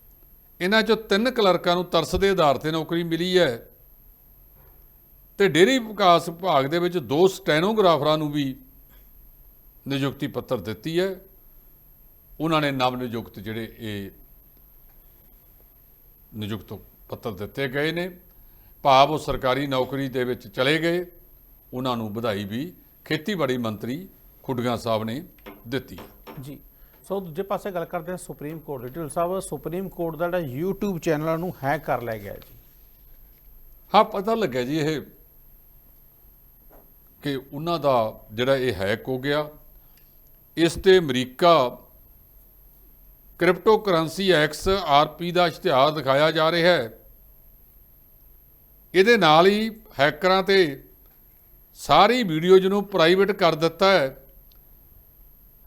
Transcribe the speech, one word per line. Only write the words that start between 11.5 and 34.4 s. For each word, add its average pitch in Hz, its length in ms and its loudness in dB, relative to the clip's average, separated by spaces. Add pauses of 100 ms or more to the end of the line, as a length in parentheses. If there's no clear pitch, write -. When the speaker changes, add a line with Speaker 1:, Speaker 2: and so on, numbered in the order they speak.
Speaker 1:
ਉਹਨਾਂ 156 200 0
ਨੇ 143 120 -2
ਨਵ 127 240 -2
ਨਿਯੁਕਤ 117 420 -8
ਜਿਹੜੇ 110 400 -10
ਇਹ 104 320 -10 (2250)
ਨਿਯੁਕਤ 107 380 -8 (360)
ਪੱਤਰ 113 240 -10
ਦਿੱਤੇ 104 360 -8
ਗਏ 143 240 -4
ਨੇ, 175 160 -6 (760)
ਭਾਵ 143 260 6
ਉਹ 151 80 -2
ਸਰਕਾਰੀ 135 480 -2
ਨੌਕਰੀ 135 420 -4
ਦੇ 127 160 -4
ਵਿੱਚ 123 240 -6
ਚਲੇ 139 300 0
ਗਏ, 170 260 -2 (680)
ਉਹਨਾਂ 127 240 -4
ਨੂੰ 110 160 -6
ਵਧਾਈ 107 320 -4
ਵੀ 127 280 -8 (320)
ਖੇਤੀਬਾੜੀ 156 540 -4
ਮੰਤਰੀ 113 380 -6 (460)
ਖੁੱਡੀਆਂ 120 340 -4
ਸਾਹਿਬ 110 280 -2
ਨੇ 117 160 -6 (480)
ਦਿੱਤੀ 117 300 -10
ਹੈ। 110 80 -18 (340)
Speaker 2:
ਜੀ, 135 180 -16 (500)
ਸੋ 196 120 -4
ਦੂਜੇ 175 220 -10
ਪਾਸੇ 202 280 -6
ਗੱਲ 170 140 -6
ਕਰਦੇ 170 260 -10
ਹਾਂ 180 80 -8
ਸੁਪਰੀਮ 151 420 -12
ਕੋਰਟ 139 220 -10
ਦੀ। 123 60 -12
ਢਿੱਲੋਂ 151 200 -10
ਸਾਹਿਬ, 175 320 -4
ਸੁਪਰੀਮ 180 480 -10
ਕੋਰਟ 165 280 -8
ਦਾ 175 140 -2
ਜਿਹੜਾ 165 240 -4
YouTube 190 440 -4
ਚੈਨਲ 156 300 -2
ਉਹਨੂੰ 160 240 -4 (120)
ਹੈਕ 143 200 -2
ਕਰ 127 180 -4
ਲਿਆ 113 160 -8
ਗਿਆ 98 160 -14
ਜੀ। - 220 -20 (1400)
Speaker 1:
ਹਾਂ, 214 120 6
ਪਤਾ 214 300 -4
ਲੱਗਿਆ 131 280 -2